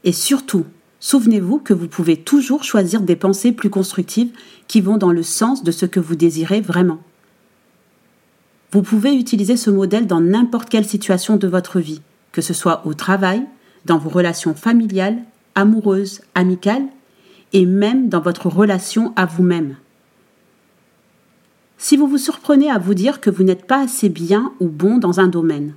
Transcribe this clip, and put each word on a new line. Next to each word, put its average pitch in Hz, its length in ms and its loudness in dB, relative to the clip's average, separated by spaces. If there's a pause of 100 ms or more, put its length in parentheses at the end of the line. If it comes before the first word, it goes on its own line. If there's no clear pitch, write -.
Et 175 80 2
surtout, 233 520 -2 (360)
souvenez-vous 220 580 2
que - 140 0
vous 170 160 -2
pouvez 165 260 0
toujours 269 480 0
choisir 202 380 0
des 180 160 0
pensées 196 340 0
plus 220 180 -2
constructives 196 640 -2 (380)
qui 220 100 4
vont 196 160 2
dans 190 160 2
le 170 120 0
sens 247 400 -2
de 170 80 0
ce 180 140 -2
que 180 140 -2
vous 165 160 -4
désirez 165 460 0
vraiment. 175 400 0 (1700)
Vous 202 100 4
pouvez 220 320 0
utiliser 240 420 0
ce 240 140 0
modèle 196 380 2
dans 175 120 0
n'importe 226 480 2
quelle 214 180 0
situation 196 520 -2
de 196 100 0
votre 180 320 -2
vie, 151 220 -8 (300)
que 165 100 -4
ce - 140 -4
soit - 320 -4
au 151 80 -6
travail, 196 500 -2 (400)
dans 165 140 2
vos 156 100 -6
relations 170 460 -2
familiales, 220 640 0 (340)
amoureuses, 202 680 0 (120)
amicales, 185 540 0 (640)
et 185 160 4
même 214 420 2
dans 180 100 0
votre 175 280 -4
relation 202 680 0
à 185 120 0
vous-même. 165 480 0 (2000)
Si - 200 2
vous 285 100 2
vous 277 100 0
surprenez 285 540 0
à 214 80 0
vous 185 160 0
dire 254 260 -2
que 214 80 2
vous 185 140 0
n'êtes 185 240 0
pas 269 160 0
assez 220 260 -2
bien 175 500 -2
ou 175 100 -2
bon 180 280 0
dans 180 220 0
un 185 80 4
domaine 156 500 -2